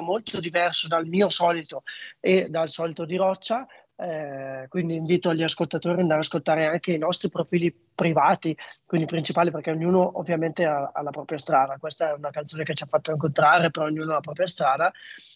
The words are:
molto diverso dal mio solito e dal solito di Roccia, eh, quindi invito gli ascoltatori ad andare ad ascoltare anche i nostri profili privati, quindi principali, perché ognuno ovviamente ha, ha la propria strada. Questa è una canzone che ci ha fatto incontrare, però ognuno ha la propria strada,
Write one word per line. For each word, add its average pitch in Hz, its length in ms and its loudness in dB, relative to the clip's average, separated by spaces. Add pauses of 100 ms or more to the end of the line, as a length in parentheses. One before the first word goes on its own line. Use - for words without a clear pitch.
molto 185 400 -4
diverso 170 480 0
dal 165 180 0
mio 185 220 4
solito 170 540 0 (360)
e 185 300 2
dal 160 180 -2
solito 165 380 -6
di 170 100 -4
Roccia, 190 500 0 (300)
eh, 139 720 -8
quindi 165 280 -4
invito 170 380 0
gli 160 100 0
ascoltatori 165 500 -2
ad 175 60 0
andare 160 200 4
ad 156 60 -2
ascoltare 160 400 0
anche 170 260 0
i 165 60 2
nostri 170 320 -2
profili 170 440 0 (200)
privati, 165 640 2 (280)
quindi 160 200 0
principali, 170 460 0
perché 156 200 -4
ognuno 180 460 2
ovviamente 165 480 0
ha, 143 280 0
ha 147 80 -6
la 147 100 -6
propria 147 260 -8
strada. 139 400 2
Questa 156 320 -2
è 147 40 0
una 147 180 -6
canzone 156 320 -6
che 170 100 -4
ci 151 100 -8
ha 143 40 -12
fatto 156 240 0
incontrare, 156 600 4
però 156 140 -2
ognuno 156 260 -4
ha 156 40 0
la 147 40 0
propria 151 280 -4
strada, 156 440 2 (440)